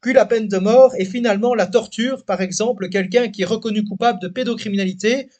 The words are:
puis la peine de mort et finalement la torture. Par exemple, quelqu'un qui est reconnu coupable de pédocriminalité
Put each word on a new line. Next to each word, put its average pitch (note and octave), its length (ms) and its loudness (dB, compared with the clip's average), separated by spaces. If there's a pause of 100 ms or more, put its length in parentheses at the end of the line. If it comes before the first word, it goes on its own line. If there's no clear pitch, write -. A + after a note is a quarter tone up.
puis B3+ 120 -2
la B3 120 6
peine A3 220 0
de G3 120 -2
mort A#3 380 6
et F#3+ 80 -2
finalement A3+ 500 0
la G3+ 120 2
torture. A#3 580 -2
Par F#3+ 180 -2
exemple, G3 480 -4
quelqu'un G3 380 0
qui - 140 -8
est F3 40 -2
reconnu G#3+ 360 -2
coupable G#3+ 380 -2
de F#3 80 -8
pédocriminalité G#3+ 1000 -2 (120)